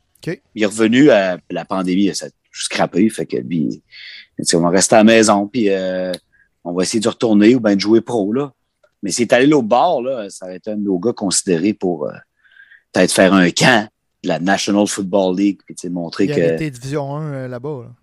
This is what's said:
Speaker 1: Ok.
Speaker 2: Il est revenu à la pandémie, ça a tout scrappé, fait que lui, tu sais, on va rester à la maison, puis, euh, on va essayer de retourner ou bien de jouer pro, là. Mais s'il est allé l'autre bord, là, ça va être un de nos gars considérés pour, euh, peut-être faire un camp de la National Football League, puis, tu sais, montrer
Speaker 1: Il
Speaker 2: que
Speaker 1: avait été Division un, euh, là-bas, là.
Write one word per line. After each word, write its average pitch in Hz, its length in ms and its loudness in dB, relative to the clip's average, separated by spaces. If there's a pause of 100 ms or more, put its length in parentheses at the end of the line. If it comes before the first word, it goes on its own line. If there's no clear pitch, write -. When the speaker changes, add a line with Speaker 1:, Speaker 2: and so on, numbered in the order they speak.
(180)
Speaker 1:
Ok. - 240 -12 (140)
Speaker 2:
Il 107 80 -4
est - 20 2
revenu 110 440 4
à 95 280 2 (120)
la 82 140 -8
pandémie, 92 500 -2
ça 78 120 -12
a 71 40 -12
tout - 60 -20 (160)
scrappé, - 580 -2
fait - 160 -8
que - 120 -6
lui, 73 440 -4 (560)
tu - 60 -6
sais, - 140 0
on 82 40 2
va 85 100 0
rester 95 240 2
à - 20 8
la 110 80 8
maison, 107 420 4
puis, 110 220 -2
euh, 92 420 -4 (540)
on 87 80 -8
va 90 100 -2
essayer 113 160 -2
de 107 80 -2
retourner 110 480 4
ou 127 60 0
bien 104 140 2
de 98 40 0
jouer 104 220 2
pro, 107 320 -4
là. 135 180 -6 (520)
Mais 101 80 -8
s'il - 100 -2
est 110 120 0
allé 127 120 4
l'autre 143 220 2
bord, 135 340 0
là, 120 280 -8
ça - 180 -18
va 92 80 -14
être 90 120 -16
un 107 80 -8
de 104 60 -6
nos 101 180 -2
gars 113 140 -2
considérés 95 600 -2
pour, 82 340 -4
euh, 50 60 -10 (760)
peut-être 92 220 2
faire 95 200 4
un 90 180 4
camp 113 360 2 (340)
de - 60 -10
la - 140 -2
National 101 440 0
Football 95 520 -2
League, 101 280 0
puis, 80 100 -18
tu - 80 -18
sais, 90 60 -10
montrer 87 360 -6
Speaker 1:
Il 90 60 -2
Speaker 2:
que 113 100 0
Speaker 1:
avait 82 140 0
été 151 140 -6
Division 139 460 -8
un, 151 160 -8
euh, 131 160 -10
là-bas, 127 380 -10
là. 120 60 -20 (100)